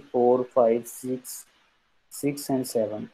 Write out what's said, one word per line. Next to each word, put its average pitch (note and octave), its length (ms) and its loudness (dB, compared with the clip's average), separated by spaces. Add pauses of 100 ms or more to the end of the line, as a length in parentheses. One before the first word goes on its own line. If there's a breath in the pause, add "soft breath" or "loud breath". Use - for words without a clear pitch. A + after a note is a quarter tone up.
(120)
four, B2 440 4
five, A#2 320 4
six, - 580 -10 (640)
six C#3+ 400 -6
and C3 140 -2
seven, G#2+ 480 -4